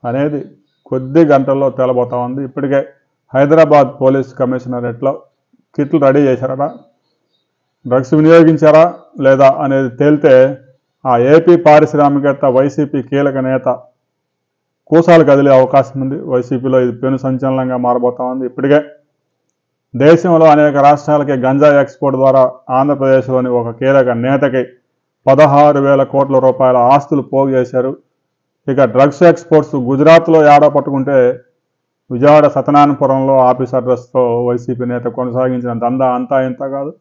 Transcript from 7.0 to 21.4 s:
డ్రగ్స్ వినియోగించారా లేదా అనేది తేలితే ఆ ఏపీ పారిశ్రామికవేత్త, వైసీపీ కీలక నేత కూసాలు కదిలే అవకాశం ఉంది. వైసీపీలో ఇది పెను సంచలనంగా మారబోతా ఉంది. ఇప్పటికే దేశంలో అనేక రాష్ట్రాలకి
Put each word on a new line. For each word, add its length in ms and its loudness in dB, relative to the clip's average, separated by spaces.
డ్రగ్స్ 280 -2
వినియోగించారా 720 4
లేదా 240 4
అనేది 340 -2
తేలితే 360 2
ఆ 80 0
ఏపీ 240 4
పారిశ్రామికవేత్త, 880 2
వైసీపీ 560 -2
కీలక 360 -4
నేత 300 -4
కూసాలు 340 4
కదిలే 360 2
అవకాశం 420 0
ఉంది. 160 -8
వైసీపీలో 500 -2
ఇది 200 -2
పెను 160 -4
సంచలనంగా 600 -4
మారబోతా 460 -2
ఉంది. 220 -8
ఇప్పటికే 340 -2
దేశంలో 520 2
అనేక 320 2
రాష్ట్రాలకి 580 0